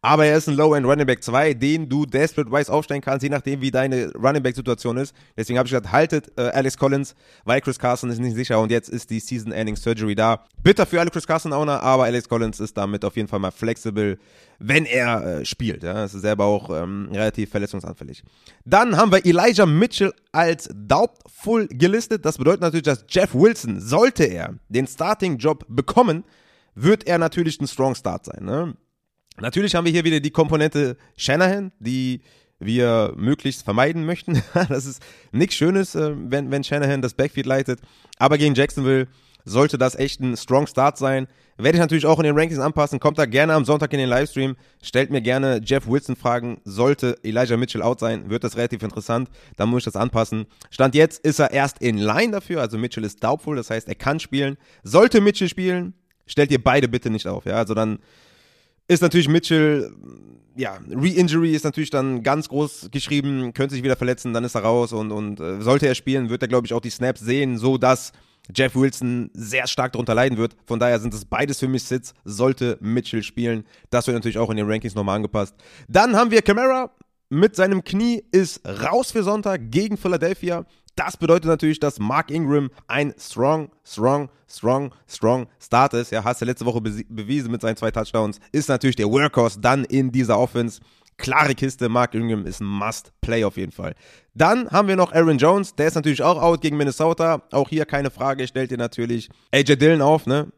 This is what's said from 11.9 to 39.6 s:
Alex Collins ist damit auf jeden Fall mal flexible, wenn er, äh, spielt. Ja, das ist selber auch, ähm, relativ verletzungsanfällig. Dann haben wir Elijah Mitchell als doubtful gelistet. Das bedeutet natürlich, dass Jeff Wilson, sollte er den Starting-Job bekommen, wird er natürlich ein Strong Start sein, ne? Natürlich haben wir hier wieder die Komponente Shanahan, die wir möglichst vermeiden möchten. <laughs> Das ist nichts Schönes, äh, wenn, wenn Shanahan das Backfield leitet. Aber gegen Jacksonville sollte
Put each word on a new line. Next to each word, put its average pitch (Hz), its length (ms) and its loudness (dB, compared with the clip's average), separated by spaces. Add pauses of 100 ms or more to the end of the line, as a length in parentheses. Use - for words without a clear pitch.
Alex 120 260 -2
Collins 113 300 -4
ist 107 180 -8
damit 101 280 -4
auf 95 100 -4
jeden 107 140 -4
Fall 104 100 -4
mal 95 100 -4
flexible, 107 680 -4 (400)
wenn 143 260 0
er, 117 540 -2
äh, 64 60 -8
spielt. - 360 -6
Ja, 87 120 -6
das 101 200 -6
ist 98 80 -12
selber 104 240 0
auch, 104 240 0
ähm, 92 420 -6
relativ 107 380 -2
verletzungsanfällig. 92 720 -10 (420)
Dann 202 320 4
haben 208 140 4
wir 185 140 4
Elijah 185 400 6
Mitchell 190 480 2 (200)
als 165 420 0
doubtful 147 960 -2
gelistet. 190 560 0
Das 151 120 0
bedeutet 160 240 4
natürlich, 165 220 0
dass 139 240 0
Jeff - 260 2
Wilson, 123 460 4
sollte 160 460 2
er 90 300 -6 (140)
den 127 160 0
Starting-Job 160 840 -2
bekommen, 165 580 2 (500)
wird 185 320 2
er 175 100 2
natürlich 165 420 -2
ein 139 80 -4
Strong 131 280 -2
Start 87 300 -8
sein, - 200 -14
ne? 143 300 -6 (640)
Natürlich 175 380 -2
haben 170 80 2
wir 170 80 2
hier 165 140 2
wieder 156 160 2
die 147 100 -4
Komponente 151 640 0 (220)
Shanahan, 185 640 0
die 127 420 -4 (360)
wir 113 600 0
möglichst 131 460 -2
vermeiden 147 420 0
möchten. 165 420 -2
<laughs> - 60 -20 (160)
Das 135 160 -4
ist 135 180 -14 (300)
nichts 123 220 0
Schönes, 185 380 0
äh, 151 220 -2
wenn, 135 360 -4
wenn 139 120 -2
Shanahan 139 380 0
das 123 140 -4
Backfield 139 300 -2
leitet. 131 360 -2 (360)
Aber 135 200 4
gegen 147 180 2
Jacksonville 131 520 0 (360)
sollte 127 340 2